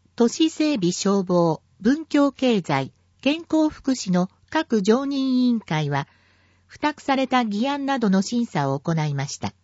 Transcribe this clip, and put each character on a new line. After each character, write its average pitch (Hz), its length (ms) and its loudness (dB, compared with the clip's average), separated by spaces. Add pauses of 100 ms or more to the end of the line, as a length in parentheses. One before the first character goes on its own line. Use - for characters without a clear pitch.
(160)
都 240 120 4
市 320 200 0
整 302 280 0
備 180 160 0
消 196 300 0
防、 175 400 0 (200)
文 285 240 0
教 285 260 2
経 233 300 0
済、 139 320 -4 (260)
健 302 200 0
康 311 280 0
福 - 220 -6
祉 247 200 -4
の 180 200 2 (180)
各 311 320 0
常 220 240 2
任 262 400 0
委 247 60 2
員 233 100 0
会 156 300 -2
は、 143 180 -4 (600)
付 - 100 -20
託 294 240 -4
さ 269 140 0
れ 262 100 0
た 254 180 0
議 214 240 -2
案 285 160 -4
な 269 140 -2
ど 226 100 2
の 190 140 4
審 233 240 -4
査 139 260 -2
を 143 80 -4
行 170 140 -2
い 151 180 -2
ま 139 160 -4
し - 80 -12
た。 101 160 -8 (120)